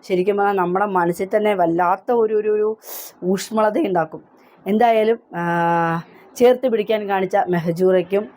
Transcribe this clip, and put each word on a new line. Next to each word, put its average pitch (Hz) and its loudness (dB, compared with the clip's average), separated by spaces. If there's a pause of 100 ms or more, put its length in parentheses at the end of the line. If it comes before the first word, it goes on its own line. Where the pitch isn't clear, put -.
ശരിക്കും 190 0
പറഞ്ഞാൽ 202 0
നമ്മുടെ 185 0
മനസ്സിൽ 180 -2
തന്നെ 214 2
വല്ലാത്ത 175 0 (140)
ഒരു, 220 0
ഒരു, 214 -2
ഒരു 214 0 (600)
ഊഷ്മളത 214 0 (100)
ഉണ്ടാക്കും. 170 -4 (440)
എന്തായാലും, 220 2 (220)
ആ, - -4 (960)
ചേർത്ത് 254 4
പിടിക്കാൻ 214 -2
കാണിച്ച 190 -2 (180)
മെഹജൂറയ്ക്കും 180 0 (120)